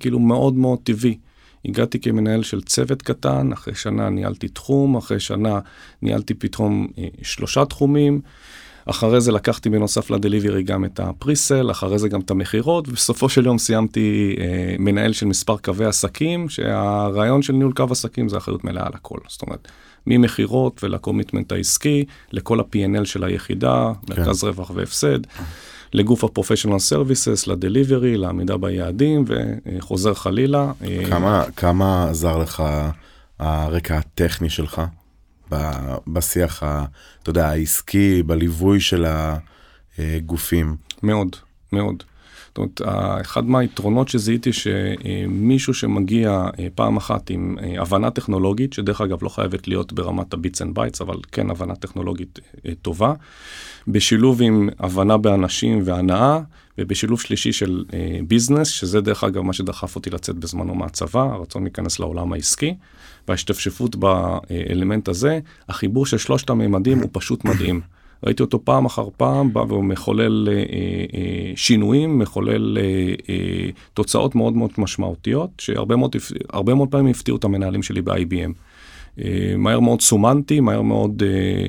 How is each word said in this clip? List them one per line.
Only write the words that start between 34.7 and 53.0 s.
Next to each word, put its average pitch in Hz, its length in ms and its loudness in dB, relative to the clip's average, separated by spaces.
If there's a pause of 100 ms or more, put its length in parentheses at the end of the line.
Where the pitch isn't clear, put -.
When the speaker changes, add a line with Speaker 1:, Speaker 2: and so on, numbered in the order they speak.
Speaker 2:
ב-, 71 440 -4 (100)
בשיח 85 560 0
ה-, 73 220 -2 (380)
אתה - 80 -4
יודע, 78 180 4
העסקי, 90 720 2
בליווי 85 580 2
של 87 260 2 (920)
הגופים? 80 800 -2 (260)
Speaker 1:
מאוד, 104 340 0 (360)
מאוד. 101 300 -2 (460)
זאת - 100 -12
אומרת, 101 220 -6
ה-, 98 400 -2
אחד 117 240 -4
מהיתרונות 123 640 2
שזיהיתי 117 440 0
שמישהו 98 1200 0
שמגיע, 101 760 2 (100)
אה, 92 160 -4
פעם 110 220 2
אחת 101 340 -4
עם, 92 320 -4
אה, 90 200 -4
הבנה 98 280 2
טכנולוגית, 107 640 0
שדרך 104 280 -2
אגב 95 240 -2
לא 98 40 -4
חייבת 95 400 -4
להיות 92 240 -2
ברמת 90 420 -4
ה-bits 87 320 -4
and 85 120 -6
bytes, 117 220 -6
אבל 90 160 -8 (160)
כן 101 180 -4
הבנה 90 240 -6
טכנולוגית, 90 640 -10 (280)
אה, 85 60 -8 (100)
טובה, 98 300 0 (760)